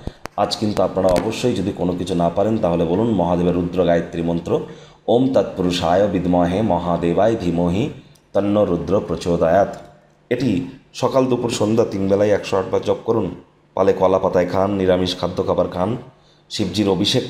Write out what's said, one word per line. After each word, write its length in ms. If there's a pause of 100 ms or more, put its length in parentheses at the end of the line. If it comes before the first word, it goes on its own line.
(380)
আজ 200
কিন্তু 260
আপনারা 240
অবশ্যই, 460
যদি 240
কোনো 160
কিছু 220
না 140
পারেন, 280
তাহলে 280
বলুন 220
মহাদেবের 480
রুদ্র 300
গায়ত্রী 360
মন্ত্র, 380 (480)
"ওম 260
তৎপুরুষায় 720
বিদ্মহে 540
মহাদেবায় 760
ধীমহি 540 (440)
তন্ন 320
রুদ্র 420
প্রচোদয়াৎ।" 680 (520)
এটি 380 (260)
সকাল, 320
দুপুর, 240
সন্ধ্যা 360
তিন 220
বেলায় 220
একশো 280
আট 140
বার 100
জপ 240
করুন। 300 (380)
পালে 200
কলা 260
পাতায় 260
খান, 260
নিরামিষ 480
খাদ্য 280
খাবার 200
খান, 300 (520)
শিবজির 400
অভিষেক 400